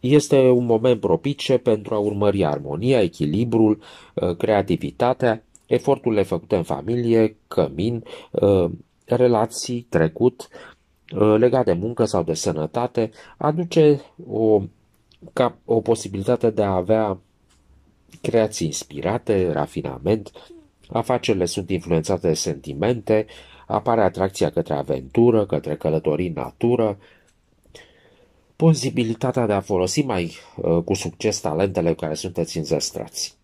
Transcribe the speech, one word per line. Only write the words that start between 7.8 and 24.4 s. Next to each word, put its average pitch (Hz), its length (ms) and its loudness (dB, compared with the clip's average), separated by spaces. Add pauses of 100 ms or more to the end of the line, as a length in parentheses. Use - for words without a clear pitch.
uh, 95 400 2 (340)
relații, 120 840 0
trecut, 82 600 0 (680)
uh, 107 220 4
legat 123 260 2
de 101 80 0
muncă 110 320 -2
sau 98 180 0
de 82 120 -2
sănătate, 101 760 -4 (260)
aduce 151 640 2 (300)
o, 107 320 4 (720)
ca, 120 320 -2
o 113 160 0
posibilitate 110 720 -2
de 107 120 -2
a 98 120 0
avea 101 440 0 (1000)
creații 110 460 0
inspirate, 90 840 -2
rafinament. 73 800 -4 (580)
Afacerile 117 560 -2
sunt 87 260 -6
influențate 87 580 -2
de 80 60 4
sentimente, 98 920 -2 (400)
apare 113 340 0
atracția 92 500 0